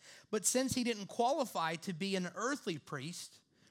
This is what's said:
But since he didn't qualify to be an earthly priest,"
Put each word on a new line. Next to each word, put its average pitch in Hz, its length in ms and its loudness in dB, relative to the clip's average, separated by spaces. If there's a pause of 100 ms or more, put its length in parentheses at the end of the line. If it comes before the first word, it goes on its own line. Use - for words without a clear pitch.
(300)
But 208 140 0
since 262 300 4
he 247 100 2
didn't 208 220 -2
qualify 233 720 2
to 180 180 -6
be 190 200 0
an 180 200 0
earthly 220 420 -2
priest," - 640 -8 (320)